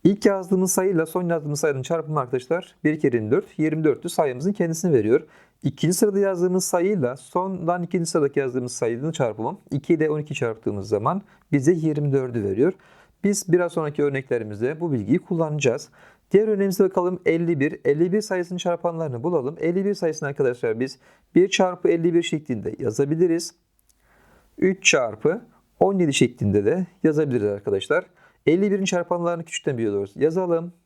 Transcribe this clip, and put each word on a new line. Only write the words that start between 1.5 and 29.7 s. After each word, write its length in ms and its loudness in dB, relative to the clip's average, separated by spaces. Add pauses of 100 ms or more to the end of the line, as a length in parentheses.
sayının 220 0
çarpımı 380 -2
arkadaşlar 640 -4
bir 160 2
kere 160 2
yirmi 140 -2
dört, 280 -2
yirmi 260 0
dörtlü 240 0
sayımızın 440 0
kendisini 400 0
veriyor. 280 4 (420)
İkinci 320 0
sırada 240 2
yazdığımız 460 2
sayıyla 520 0
sondan 680 -2
ikinci 280 -2
sıradaki 280 2
yazdığımız 340 -2
sayının 400 -2
çarpımı 460 -2 (120)
iki 240 0
ile 160 0
on 100 -2
iki 140 -8
çarptığımız 540 -4
zaman 340 -2 (300)
bize 200 4
yirmi 400 0
dördü 320 -2
veriyor. 280 2 (520)
Biz 280 0
biraz 200 2
sonraki 300 -2
örneklerimizde 800 -2
bu 120 -2
bilgiyi 260 2
kullanacağız. 680 -2 (420)
Diğer 180 4
örneğimize 360 0
bakalım. 420 0
Elli 340 0
bir. 240 -2
Elli 280 2
bir 80 0
sayısının 380 -6
çarpanlarını 640 -4
bulalım. 380 -2
Elli 240 0
bir 100 -2
sayısını 340 -4
arkadaşlar 520 -2
biz 180 -4 (360)
bir 140 6
çarpı 400 0
elli 260 2
bir 80 4
şeklinde 560 -6
yazabiliriz. 760 0 (1040)
Üç 260 0
çarpı 580 -2 (380)
on 180 2
yedi 160 2
şeklinde 500 2
de 220 0 (160)
yazabiliriz 460 2
arkadaşlar. 560 -2 (420)
Elli 240 4
birin 140 0
çarpanlarını 600 -2
küçükten 340 -4